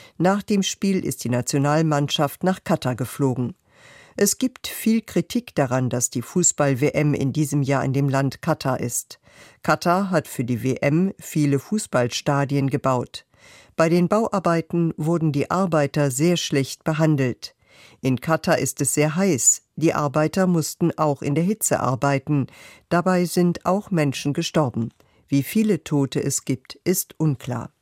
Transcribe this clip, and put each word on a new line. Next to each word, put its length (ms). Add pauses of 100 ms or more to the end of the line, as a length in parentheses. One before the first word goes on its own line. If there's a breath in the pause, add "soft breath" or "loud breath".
(180 loud breath)
Nach 260
dem 180
Spiel 420
ist 200
die 60
Nationalmannschaft 1120
nach 200
Katar 320
geflogen. 600 (600 loud breath)
Es 220
gibt 300
viel 340
Kritik 540
daran, 340
dass 220
die 100
Fußball-W 680
M 260
in 180
diesem 300
Jahr 200
in 100
dem 140
Land 360
Katar 360
ist. 400 (440 loud breath)
Katar 480
hat 160
für 180
die 160
W 140
M 440
viele 380
Fußballstadien 1120
gebaut. 560 (500 loud breath)
Bei 140
den 180
Bauarbeiten 880
wurden 380
die 180
Arbeiter 600
sehr 260
schlecht 480
behandelt. 720 (440 soft breath)
In 220
Katar 360
ist 220
es 140
sehr 240
heiß. 460 (120)
Die 180
Arbeiter 540
mussten 500
auch 240
in 140
der 80
Hitze 380
arbeiten. 680 (400 loud breath)
Dabei 380
sind 400
auch 260
Menschen 400
gestorben. 600 (360 soft breath)
Wie 160
viele 400
Tote 400
es 220
gibt, 300 (100)
ist 320
unklar. 540 (100)